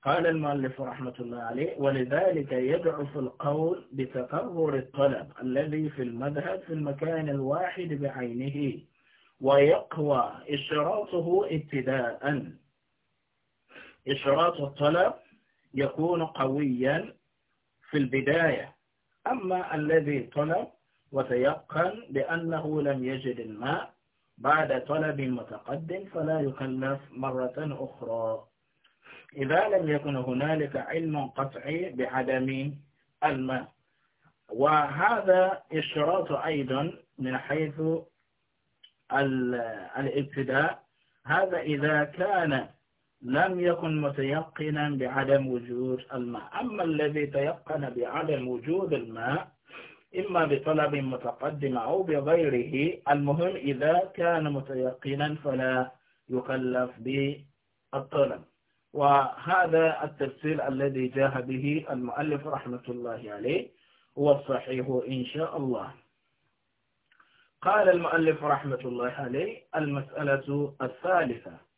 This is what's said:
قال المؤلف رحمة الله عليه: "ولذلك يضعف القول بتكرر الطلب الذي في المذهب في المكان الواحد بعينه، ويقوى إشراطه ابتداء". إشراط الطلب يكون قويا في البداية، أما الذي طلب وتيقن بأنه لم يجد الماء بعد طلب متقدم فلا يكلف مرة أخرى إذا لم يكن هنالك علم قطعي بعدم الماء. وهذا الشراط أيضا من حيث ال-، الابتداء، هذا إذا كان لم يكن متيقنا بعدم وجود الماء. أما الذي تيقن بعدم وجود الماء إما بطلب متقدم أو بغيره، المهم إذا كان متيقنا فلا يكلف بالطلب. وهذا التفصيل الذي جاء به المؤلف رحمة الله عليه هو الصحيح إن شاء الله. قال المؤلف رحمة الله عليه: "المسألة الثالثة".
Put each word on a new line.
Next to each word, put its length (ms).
قال 240
المؤلف 540
رحمة 380
الله 220
عليه: 360
"ولذلك 720
يضعف 680
القول 720
بتكرر 880
الطلب 540
الذي 480
في 120
المذهب 600
في 120
المكان 560
الواحد 580
بعينه، 920
ويقوى 920
إشراطه 1000
ابتداء". 1000
إشراط 540
الطلب 520
يكون 520
قويا 880
في 80
البداية، 800
أما 480
الذي 480
طلب 440
وتيقن 1000
بأنه 720
لم 240
يجد 340
الماء 540
بعد 480
طلب 360
متقدم 840
فلا 340
يكلف 600
مرة 460
أخرى 920
إذا 340
لم 200
يكن 260
هنالك 600
علم 520
قطعي 600
بعدم 840
الماء. 420
وهذا 1120
الشراط 580
أيضا 600
من 180
حيث 420
ال-، 420
الابتداء، 880
هذا 340
إذا 440
كان 680
لم 380
يكن 420
متيقنا 880
بعدم 580
وجود 680
الماء. 480
أما 220
الذي 440
تيقن 600
بعدم 580
وجود 460
الماء 580
إما 280
بطلب 500
متقدم 840
أو 260
بغيره، 1000
المهم 440
إذا 600
كان 380
متيقنا 840
فلا 560
يكلف 680
بالطلب. 1500
وهذا 1120
التفصيل 580
الذي 460
جاء 340
به 480
المؤلف 580
رحمة 420
الله 420
عليه 380
هو 140
الصحيح 560
إن 180
شاء 320
الله. 360
قال 280
المؤلف 540
رحمة 420
الله 260
عليه: 500
"المسألة 1040
الثالثة". 760